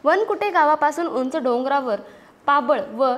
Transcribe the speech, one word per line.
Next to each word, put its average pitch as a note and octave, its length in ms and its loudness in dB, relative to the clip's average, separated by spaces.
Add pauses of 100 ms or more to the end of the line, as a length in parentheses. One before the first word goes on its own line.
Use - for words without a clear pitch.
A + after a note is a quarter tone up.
वनकुटे G4+ 460 0
गावापासून D4+ 580 2
उंच C4 280 -4
डोंगरावर B3+ 640 -2 (460)
पाबळ C#4 360 2 (140)
व B3+ 220 2